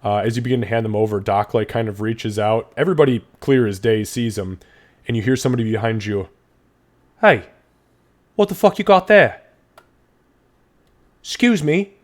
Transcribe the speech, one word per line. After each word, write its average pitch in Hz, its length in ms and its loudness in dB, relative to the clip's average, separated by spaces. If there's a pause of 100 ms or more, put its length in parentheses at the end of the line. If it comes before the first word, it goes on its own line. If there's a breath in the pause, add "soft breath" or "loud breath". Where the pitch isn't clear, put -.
uh, 104 140 -2
as 107 180 -2
you 120 60 -4
begin 123 200 -2
to 110 60 -6
hand 113 180 -2
them 107 100 -4
over, 107 240 0
Doc, 101 340 -2
like, 107 140 0
kind 113 200 -4
of 101 140 -8
reaches 110 360 -4
out. 107 400 0
Everybody 143 480 2 (140)
clear 131 280 2
as 101 120 -4
day 110 240 0
sees 113 340 -4
him. 95 220 -8 (480 soft breath)
And 120 80 -4
you 113 80 -2
hear 127 120 2
somebody 123 280 -2
behind 110 420 -2
you. 101 220 -4 (960)
Hey, 151 240 4 (880)
what 202 140 0
the 190 60 -6
fuck 196 220 2
you 202 80 -4
got 185 220 4
there? 185 340 4 (1800)
Excuse 233 420 0
me. 175 300 -2 (100)